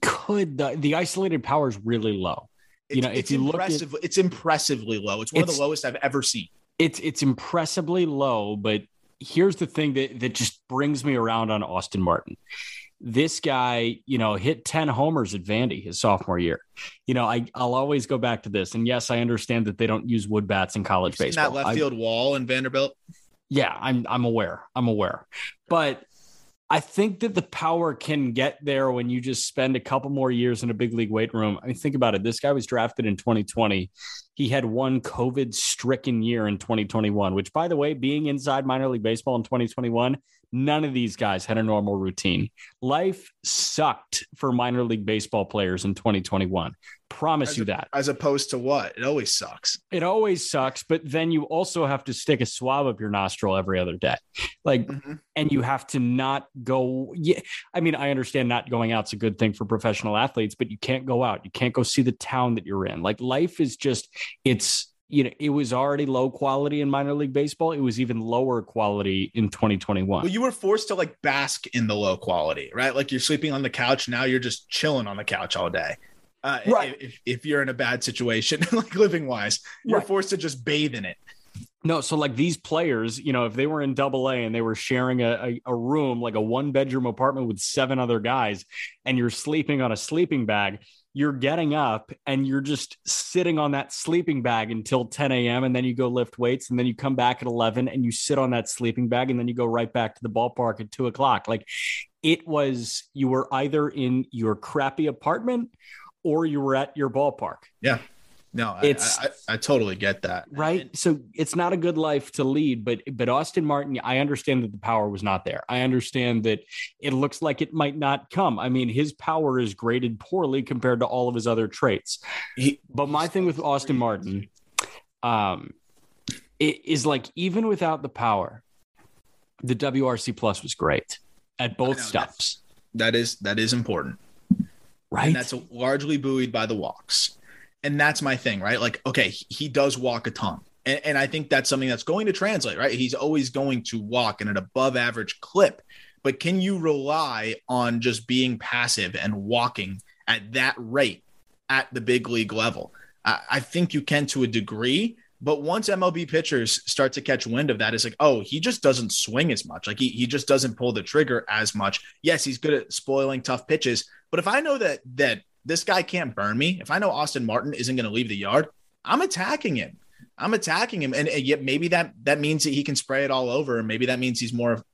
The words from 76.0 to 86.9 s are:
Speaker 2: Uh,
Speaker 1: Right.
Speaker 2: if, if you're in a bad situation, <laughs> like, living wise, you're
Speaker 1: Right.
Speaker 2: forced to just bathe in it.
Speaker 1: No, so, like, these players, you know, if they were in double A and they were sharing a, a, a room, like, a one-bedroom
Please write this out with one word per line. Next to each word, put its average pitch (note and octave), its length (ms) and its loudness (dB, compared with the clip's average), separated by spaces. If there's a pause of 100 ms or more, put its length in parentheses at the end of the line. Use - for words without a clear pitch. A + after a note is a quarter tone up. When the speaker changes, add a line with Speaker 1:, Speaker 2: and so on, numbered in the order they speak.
Speaker 2:
Uh, C3+ 240 -2
Speaker 1:
Right. G3+ 320 2
Speaker 2:
if, C3 280 -16
if B2 180 -4
you're D3 160 2
in C3+ 80 0
a B2+ 60 -4
bad B2 280 -2
situation, A#2+ 680 0
<laughs> - 40 -6
like, A3+ 220 0
living F3 320 4
wise, G#2+ 340 -2 (240)
you're A3 140 2
Speaker 1:
Right. - 80 0
Speaker 2:
forced G3 240 0
to F#3+ 80 0
just C#3 260 -6
bathe D3 300 0
in G#2 100 -8
it. F2+ 140 -10 (640)
Speaker 1:
No, D#3+ 160 2
so, D#3 160 -2
like, C#3+ 180 2
these D#3 220 2
players, B2 640 0
you C#3 160 -2
know, B2 100 2
if A2 80 -2
they C3+ 140 0
were D3+ 160 -2
in C#3 100 0
double C3 380 0
A C3 60 0
and A2+ 180 -2
they A#2 80 0
were A2+ 140 0
sharing B2+ 440 0
a, A#2 120 4
a, A#2+ 340 -4
a B2+ 80 -2
room, B2+ 480 0
like, A2+ 140 -2
a G#2+ 40 2
one-bedroom C3 640 0